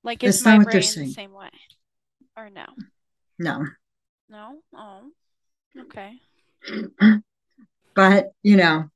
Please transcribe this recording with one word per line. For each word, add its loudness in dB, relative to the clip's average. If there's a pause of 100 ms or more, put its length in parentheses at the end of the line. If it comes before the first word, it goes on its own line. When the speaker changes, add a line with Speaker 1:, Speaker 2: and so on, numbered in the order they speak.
Speaker 1:
Like, -14
Speaker 2:
that's -2
Speaker 1:
is -6
Speaker 2:
not 4
Speaker 1:
my 6
Speaker 2:
what 6
they're 2
Speaker 1:
brain -6
the -4
Speaker 2:
saying. -8
Speaker 1:
same -20
way? -20 (880)
Or -20
no? -20 (720)
Speaker 2:
No. -8 (640)
Speaker 1:
No? -20 (160)
Oh, -20 (720)
okay. -20 (560)
Speaker 2:
<clears throat> 0 (720)
But, 2 (100)
you 4
know 0